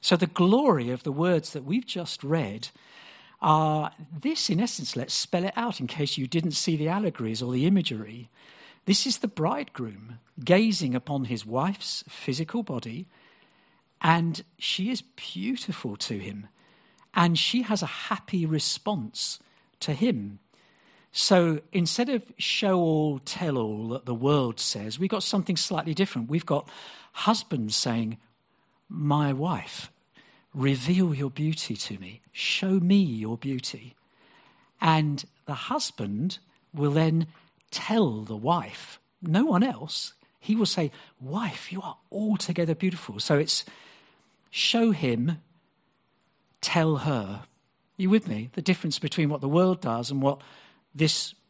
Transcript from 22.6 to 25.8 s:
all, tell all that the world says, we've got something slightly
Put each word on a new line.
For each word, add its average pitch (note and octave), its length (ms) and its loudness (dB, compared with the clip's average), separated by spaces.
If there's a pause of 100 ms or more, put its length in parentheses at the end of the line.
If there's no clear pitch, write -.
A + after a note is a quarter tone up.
all, D3+ 420 2
tell D#3 360 -2
all A2 320 -2
that B2 160 -6
the B2 100 -2
world C3 460 2
says, G#2+ 380 -4
we've F#3 100 0
got F#3+ 140 -2
something F#3+ 340 0
slightly D#3 380 -2